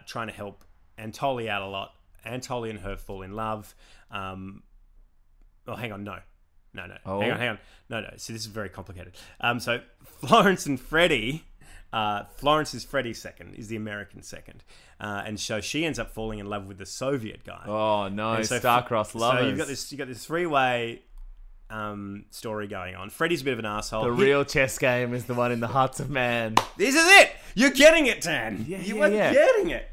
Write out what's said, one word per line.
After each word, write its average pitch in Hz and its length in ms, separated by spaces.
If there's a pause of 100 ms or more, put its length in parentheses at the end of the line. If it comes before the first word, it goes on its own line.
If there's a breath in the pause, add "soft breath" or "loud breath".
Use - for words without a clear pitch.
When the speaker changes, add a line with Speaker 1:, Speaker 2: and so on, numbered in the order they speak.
Speaker 1:
trying 117 220
to 98 60
help 101 300 (340)
Anatoly 113 500
out 101 140
a 95 40
lot. 98 260 (340)
Anatoly 123 440
and 104 100
her 98 160
fall 95 260
in 95 140
love. 110 380 (360 soft breath)
Um, 95 520 (1040)
oh, 107 80
hang 113 160
on, 101 120
no. 95 140 (540)
No, 90 140
no. 95 180
Speaker 2:
Oh. 98 160
Speaker 1:
Hang 120 120
on, 107 60
hang 120 120
on. 101 80 (320 loud breath)
No, 113 100
no. - 160
So - 160
this 110 100
is 110 40
very 104 240
complicated. 90 420 (280 loud breath)
Um, 120 200
so 120 200 (180)
<laughs> - 60
Florence 190 640
and 139 140
Freddie, 151 640 (480 loud breath)
uh, 104 320 (120)
Florence 147 380
is 113 100
Freddie's 120 360
second, 90 360
is 107 120
the 113 80
American 104 460
second. - 420 (340 loud breath)
Uh, 101 280
and 107 120
so 110 220
she 151 240
ends 135 140
up 110 140
falling 110 260
in 101 80
love 101 200
with 98 120
the 95 80
Soviet 127 580
guy. 87 220
Speaker 2:
Oh, 107 420
no. 107 260
Speaker 1:
And 110 120
so 123 120
Speaker 2:
Star-crossed 120 540
Speaker 1:
so 117 60
you've 113 40 (160)
Speaker 2:
lovers. 135 200
Speaker 1:
got 151 100
this, - 240
you've 131 60
got 135 100
this 113 160
three-way, 131 800 (680)
um, 104 600
story 107 380
going 92 260
on. 95 160
Freddie's 165 320
a - 20
bit 139 80
of 113 60
an 110 80
asshole. 107 380
Speaker 2:
The 120 120
Speaker 1:
He 127 80
Speaker 2:
real 139 200
chess 135 340
game 123 360
is 123 120
the 123 80
one 120 180
in 117 80
the 117 60
hearts 131 340
of 131 100
man. 120 440 (220)
Speaker 1:
This 247 180
is 330 120 (140)
it! - 120 (220 loud breath)
You're 262 160
getting 302 360
it, - 140
Dan! 113 480
Speaker 2:
Yeah, 190 120
Speaker 1:
You 208 180
Speaker 2:
yeah, 294 60
Speaker 1:
are 202 60
Speaker 2:
yeah. 202 220
Speaker 1:
getting 466 380
it! 113 220